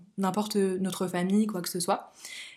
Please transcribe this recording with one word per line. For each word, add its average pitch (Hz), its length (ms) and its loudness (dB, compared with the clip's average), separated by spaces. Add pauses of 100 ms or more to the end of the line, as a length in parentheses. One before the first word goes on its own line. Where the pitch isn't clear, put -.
(180)
n'importe 202 380 0
notre 190 500 0
famille, 185 400 2
quoi 190 160 -4
que - 60 -6
ce 180 120 -4
soit. - 320 -2 (440)